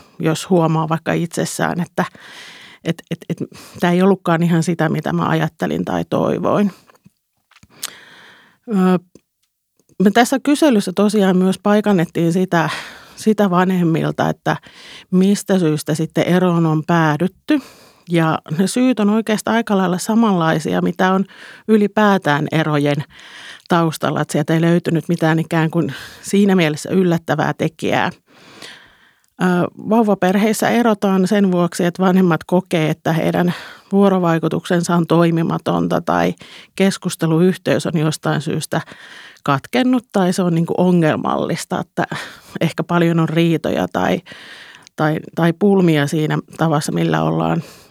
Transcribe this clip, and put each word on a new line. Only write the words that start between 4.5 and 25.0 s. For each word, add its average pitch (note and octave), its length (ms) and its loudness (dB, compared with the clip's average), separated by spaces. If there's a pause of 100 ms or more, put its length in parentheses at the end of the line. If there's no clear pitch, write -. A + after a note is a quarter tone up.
sitä, D#3+ 260 -2
mitä D3+ 240 -4
mä E3+ 160 -2
ajattelin D#3+ 560 -4
tai - 260 -4
toivoin. F3 640 0 (2000)
Ö, F#3 300 2 (1040)
me G3+ 80 4
tässä A#3+ 280 2
kyselyssä C4+ 560 2
tosiaan G3 420 2
myös F#3 260 2
paikannettiin G3 720 2
sitä, F3 380 0 (460)
sitä G#3 340 0
vanhemmilta, D#3+ 800 0
että D#3 280 -2 (540)
mistä F#3+ 480 2
syystä D#3 360 -2
sitten D#3 300 -2
eroon E3+ 420 2
on D#3 200 0
päädytty. E3+ 720 0 (500)
Ja E3 280 0 (200)
ne F#3+ 80 2
syyt B3+ 340 0
on G#3 100 2
oikeastaan G#3+ 460 -2
aika A3+ 200 0
lailla F3+ 220 0
samanlaisia, F3+ 840 0
mitä F#3 300 0
on F#3+ 120 0 (440)
ylipäätään G3+ 840 2
erojen D3 520 0 (640)
taustalla, D#3+ 520 0
että - 120 -4
sieltä D3+ 220 0
ei E3 60 2
löytynyt E3+ 480 0